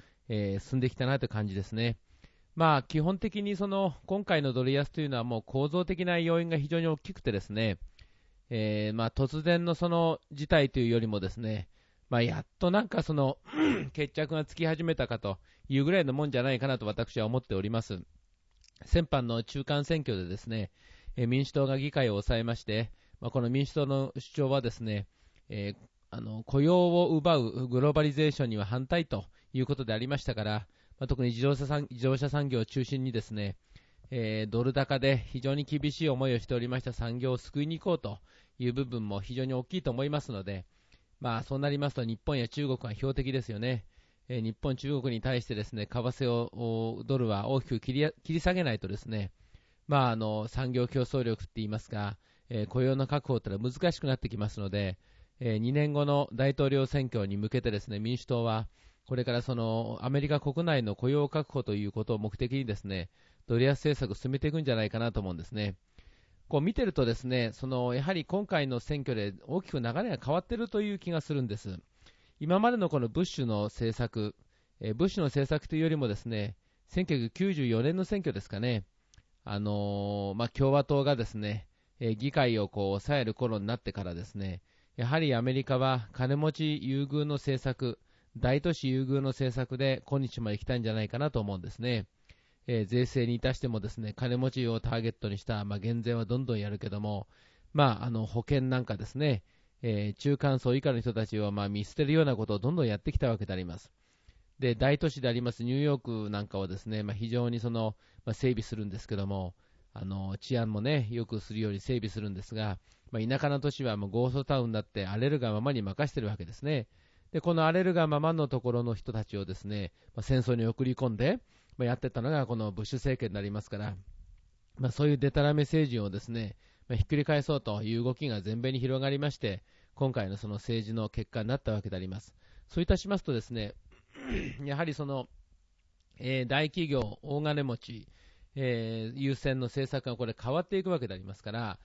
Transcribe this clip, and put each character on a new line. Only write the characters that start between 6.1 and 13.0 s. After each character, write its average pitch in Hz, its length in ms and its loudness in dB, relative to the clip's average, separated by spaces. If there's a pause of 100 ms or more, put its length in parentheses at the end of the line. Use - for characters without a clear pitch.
要 170 220 4
因 170 80 -2
が 160 80 2
非 147 100 0
常 165 140 2
に 165 60 2
大 156 100 2
き - 160 -12
く - 100 -20
て 127 80 0
で 101 80 2
す - 120 -8
ね、 107 260 2 (720)
え 107 420 0
ー、 - 20 -2
ま 113 120 0
あ、 117 60 0
突 135 320 0
然 170 200 4
の 170 120 2
そ 175 120 0
の 170 320 2 (140)
事 147 160 -4
態 147 200 6
と - 120 -2
い - 20 4
う 117 40 4
よ 117 120 6
り 113 80 0
も 104 140 0
で 92 80 0
す - 80 -10
ね、 110 320 -4 (400)
ま 123 80 2
あ、 117 40 6
や 151 200 0
っ - 40 -8 (140)
と 175 100 4
な 202 120 4
ん 233 80 -2
か 214 120 0